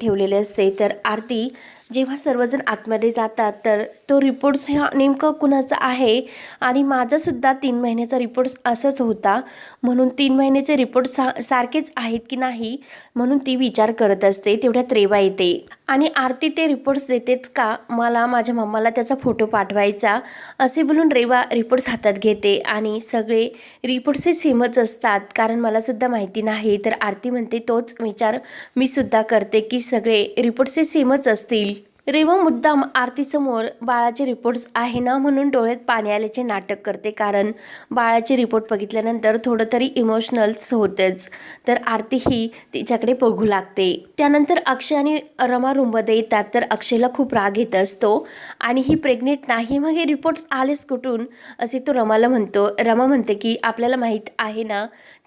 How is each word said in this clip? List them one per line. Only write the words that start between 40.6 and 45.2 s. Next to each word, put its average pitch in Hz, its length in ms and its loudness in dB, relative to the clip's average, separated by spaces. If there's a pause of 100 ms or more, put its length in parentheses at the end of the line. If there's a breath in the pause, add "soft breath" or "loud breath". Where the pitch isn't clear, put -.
होतेच. 190 540 0 (400 loud breath)
तर 247 100 2 (100)
आरती 226 320 -2
ही 226 280 0 (260 loud breath)
तिच्याकडे 226 480 0
बघू 220 240 2
लागते. 190 460 0 (260)
त्यानंतर 294 480 4
अक्षय 262 300 -2
आणि 294 240 0 (220)